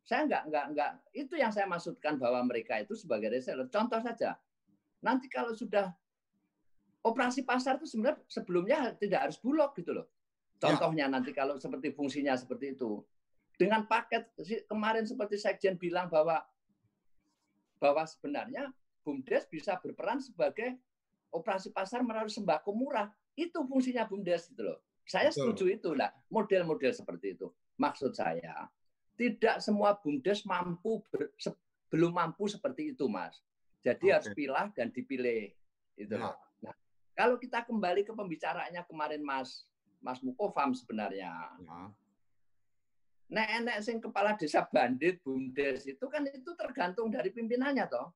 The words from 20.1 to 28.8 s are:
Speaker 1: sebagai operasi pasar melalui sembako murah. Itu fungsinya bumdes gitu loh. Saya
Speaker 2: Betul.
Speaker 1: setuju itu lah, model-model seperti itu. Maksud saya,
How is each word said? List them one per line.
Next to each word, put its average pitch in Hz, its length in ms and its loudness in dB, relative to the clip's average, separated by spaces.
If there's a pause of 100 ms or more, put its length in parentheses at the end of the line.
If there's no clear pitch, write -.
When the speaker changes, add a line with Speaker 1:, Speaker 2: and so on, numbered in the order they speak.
Speaker 1:
sebagai 233 580 -2 (540)
operasi 190 400 -4
pasar 196 320 -4
melalui 220 280 -2
sembako 202 440 0
murah. 233 340 0 (240)
Itu 339 320 -2
fungsinya 254 420 2
bumdes 180 420 -2
gitu - 160 -10
loh. 85 160 -4 (240)
Saya 226 260 4
Speaker 2:
Betul. 269 220 2
Speaker 1:
setuju 196 200 2
itu 214 220 -2
lah, 117 160 2 (180)
model-model 170 640 4
seperti 98 440 -6
itu. 92 100 -8 (300)
Maksud 139 360 0
saya, 82 540 -4 (480)